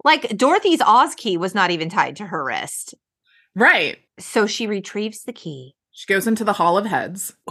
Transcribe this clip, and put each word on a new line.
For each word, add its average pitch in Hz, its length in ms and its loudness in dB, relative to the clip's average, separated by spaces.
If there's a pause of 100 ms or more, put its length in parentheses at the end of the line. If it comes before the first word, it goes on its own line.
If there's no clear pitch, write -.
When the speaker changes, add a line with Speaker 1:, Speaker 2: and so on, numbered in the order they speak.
Speaker 1:
Like, - 340 2
Dorothy's 330 440 4
Oz 254 340 4
key 190 220 -2
was 180 180 -4
not 185 160 2
even 165 180 -2
tied 147 280 -2
to 208 100 -12
her 160 160 -6
wrist. - 520 -8 (600)
Speaker 2:
Right. 220 440 2 (200)
Speaker 1:
So - 300 0
she 220 180 -4
retrieves 208 560 -6
the 247 100 -12
key. 139 420 -16 (180)
Speaker 2:
She - 200 -20
goes 190 160 2
into 220 160 0
the 208 80 2
Hall 175 260 2
of 208 80 0
Heads, 180 460 -6 (180)